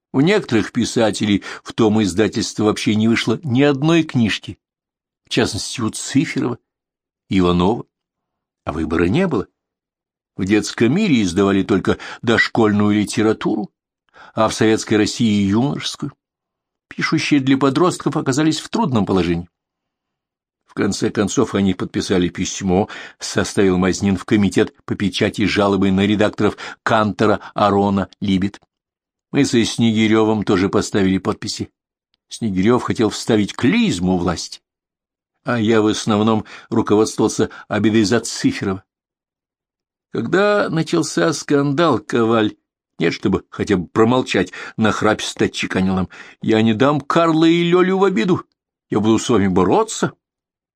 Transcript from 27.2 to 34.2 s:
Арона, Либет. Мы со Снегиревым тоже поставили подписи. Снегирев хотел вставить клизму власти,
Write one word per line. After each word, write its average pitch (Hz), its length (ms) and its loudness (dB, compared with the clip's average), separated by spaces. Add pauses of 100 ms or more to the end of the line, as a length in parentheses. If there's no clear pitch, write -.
Арона, 101 560 0 (100)
Либет. 95 400 -2 (680)
Мы 143 160 2
со 117 180 2
Снегиревым 110 800 2
тоже 98 240 2
поставили 95 480 0
подписи. - 540 -6 (580)
Снегирев 110 540 0
хотел 107 260 0
вставить 107 460 -2
клизму 120 640 0
власти, 85 420 -6 (840)